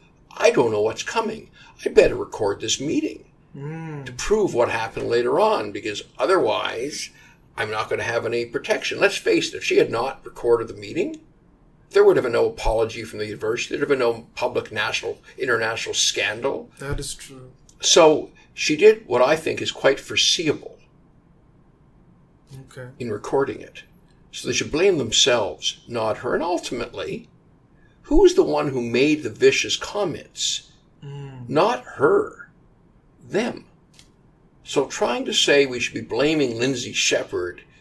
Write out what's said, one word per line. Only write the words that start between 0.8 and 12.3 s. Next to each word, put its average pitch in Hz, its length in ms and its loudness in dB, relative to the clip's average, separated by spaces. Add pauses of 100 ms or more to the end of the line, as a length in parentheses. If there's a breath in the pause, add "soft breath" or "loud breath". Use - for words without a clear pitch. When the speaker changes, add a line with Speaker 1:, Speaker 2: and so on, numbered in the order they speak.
Speaker 1:
what's 113 220 -2
coming. - 460 -6 (340 loud breath)
I'd - 100 -4
better - 220 6
record 101 440 -4
this - 200 -6
meeting - 440 -4 (320)
Speaker 2:
Mm. 151 500 -12
Speaker 1:
to 123 60 -12
prove 196 420 0
what 113 160 2
happened 113 380 -6
later 120 320 2
on, 202 320 2
because 101 300 -8 (160)
otherwise 120 920 0 (480 soft breath)
I'm 107 120 -4
not 107 180 -4
gonna - 140 -4
have 117 240 -2
any 120 180 -2
protection." - 560 -4
Let's 202 160 2
face 175 380 0
it, - 20 -12
if - 80 -10
she - 140 0
had 151 120 4
not 120 360 -4
recorded 117 420 0
the 107 60 -14
meeting, 160 460 -6 (680)
there 202 140 6
would 196 120 8
have 120 80 2
been 117 80 -2